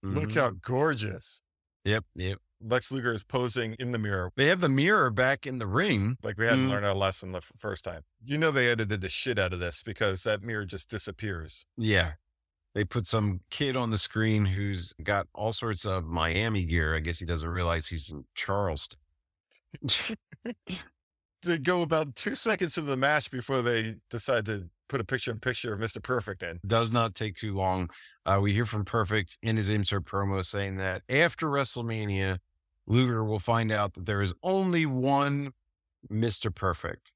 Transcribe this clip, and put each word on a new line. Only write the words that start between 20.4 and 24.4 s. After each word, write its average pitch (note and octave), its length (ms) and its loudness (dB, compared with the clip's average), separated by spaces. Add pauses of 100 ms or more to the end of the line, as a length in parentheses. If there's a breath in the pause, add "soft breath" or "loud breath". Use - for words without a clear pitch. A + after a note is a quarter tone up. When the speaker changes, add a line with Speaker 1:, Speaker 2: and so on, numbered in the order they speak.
Speaker 1:
They F3 160 2
go F3 220 2
about D#3 340 0
two A#3 200 -2
seconds F#3+ 420 0
into D3+ 120 -4
the C3+ 80 2
match C#3+ 340 2
before B2+ 300 -2
they A2+ 340 0 (140)
decide A#2 380 0